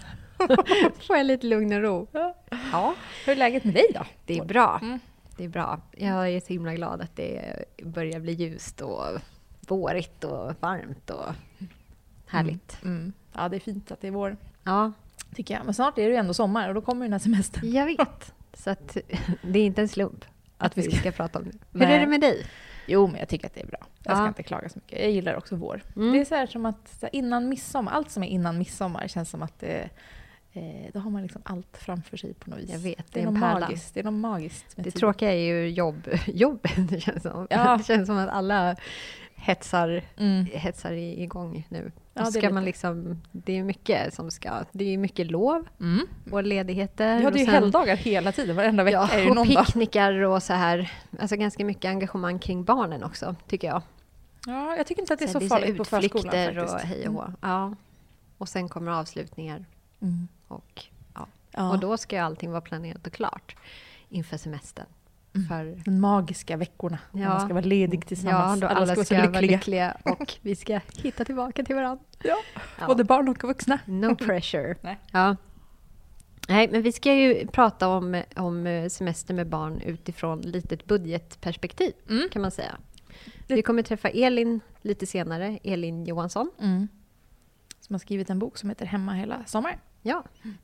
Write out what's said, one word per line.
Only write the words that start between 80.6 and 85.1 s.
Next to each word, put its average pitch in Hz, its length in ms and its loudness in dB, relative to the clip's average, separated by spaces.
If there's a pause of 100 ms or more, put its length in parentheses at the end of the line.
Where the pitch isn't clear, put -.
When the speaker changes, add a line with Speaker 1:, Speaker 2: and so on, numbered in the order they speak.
Speaker 1:
ett 156 120 -8
budgetperspektiv, 170 1080 -2 (160)
Speaker 2:
Mm. 254 240 0
Speaker 1:
kan 208 100 -4
man 190 80 -2
säga. - 260 -10 (720)
Speaker 2:
Det 269 80 -2
Speaker 1:
Vi 220 80 4
kommer 233 200 2
träffa 220 260 -2
Elin 233 520 2 (220)
lite 202 240 -4
senare, 185 580 -4